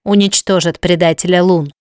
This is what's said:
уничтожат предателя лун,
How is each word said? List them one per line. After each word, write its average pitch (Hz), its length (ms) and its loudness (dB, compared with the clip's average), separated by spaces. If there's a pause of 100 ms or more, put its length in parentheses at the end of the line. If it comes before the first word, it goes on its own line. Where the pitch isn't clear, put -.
уничтожат 196 760 0
предателя 180 640 0
лун, 170 360 0